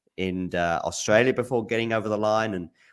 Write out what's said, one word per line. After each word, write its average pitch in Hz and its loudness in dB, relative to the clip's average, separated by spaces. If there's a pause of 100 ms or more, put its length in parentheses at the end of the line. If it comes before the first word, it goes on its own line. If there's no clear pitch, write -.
(160)
in, 90 -4
uh, 85 0
Australia 113 4
before 117 -2
getting 113 -2
over 110 0
the 107 0
line. 107 0
And 85 -6 (240)